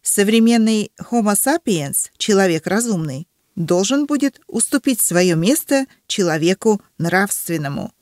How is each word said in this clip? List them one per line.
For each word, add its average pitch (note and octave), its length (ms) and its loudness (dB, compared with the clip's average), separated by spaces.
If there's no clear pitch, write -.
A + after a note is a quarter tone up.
Современный A3 960 2
Homo G#3 360 0
sapiens, G3+ 800 -2
человек F#3+ 500 0
разумный, F3 600 -4
должен G3 500 0
будет C#4+ 420 -2
уступить C4 540 -2
свое F3 340 2
место C4+ 520 0
человеку F3+ 760 0
нравственному E3 960 -4